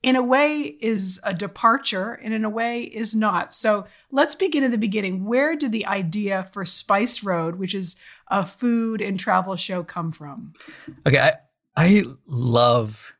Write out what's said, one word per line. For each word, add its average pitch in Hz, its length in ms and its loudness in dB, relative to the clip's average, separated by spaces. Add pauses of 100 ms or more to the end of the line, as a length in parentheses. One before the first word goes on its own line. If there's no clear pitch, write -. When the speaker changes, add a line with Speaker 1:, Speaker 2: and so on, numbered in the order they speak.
Speaker 1:
in 262 140 4
a 254 60 2
way 285 580 2
is 208 440 -2
a 196 100 -2
departure 214 760 0 (100)
and 220 100 -6
in 220 120 -2
a 220 40 -2
way 233 340 -4
is 220 320 -8
not. 208 400 0
So 208 300 0 (260)
let's 277 240 2
begin 311 300 0
at 254 60 2
the 233 80 0
beginning. 196 480 -2
Where 269 300 0
did 285 160 -4
the 220 120 -4
idea 190 680 -4
for 196 120 -6
Spice - 580 0
Road, 170 340 -2
which 190 180 -6
is 185 220 -4 (320)
a 190 180 0
food 226 560 -2
and 202 180 -4
travel 185 360 0
show, 180 260 -4
come 170 300 -6
from? 147 420 -16 (520)
Speaker 2:
Okay, 139 120 4
I, 127 140 4 (440)
I 180 280 6 (220)
love 120 920 2